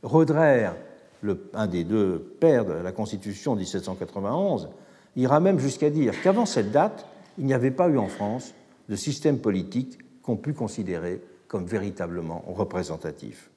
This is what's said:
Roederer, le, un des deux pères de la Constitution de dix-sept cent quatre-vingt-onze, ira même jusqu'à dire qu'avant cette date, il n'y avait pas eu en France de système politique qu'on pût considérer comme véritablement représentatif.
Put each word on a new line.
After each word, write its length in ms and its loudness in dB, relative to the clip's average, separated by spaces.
Roederer, 680 6
le, 320 -4
un 140 -2
des 180 -2
deux 560 0
pères 240 6
de 80 -4
la 180 -6
Constitution 640 -4
de 60 -2
dix-sept 240 -6
cent 100 -6
quatre-vingt-onze, 720 -4
ira 240 4
même 200 4
jusqu'à 300 0
dire 320 2
qu'avant 240 4
cette 280 0
date, 340 2
il 80 -4
n'y 80 2
avait 180 2
pas 160 2
eu 100 4
en 120 2
France 440 -6
de 80 -2
système 420 0
politique 580 -2
qu'on 140 -2
pût 180 -6
considérer 680 -6
comme 180 -4
véritablement 800 -6
représentatif. 1120 -6